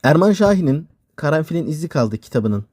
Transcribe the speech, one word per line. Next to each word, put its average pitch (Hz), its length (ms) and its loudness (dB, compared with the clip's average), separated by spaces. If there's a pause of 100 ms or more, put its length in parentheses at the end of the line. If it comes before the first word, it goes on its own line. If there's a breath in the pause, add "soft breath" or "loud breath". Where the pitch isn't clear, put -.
Erman 170 280 4
Şahin'in 185 560 0 (280)
Karanfilin 156 500 -4
İzi 156 220 -8
Kaldı 110 300 -2
kitabının 104 540 -4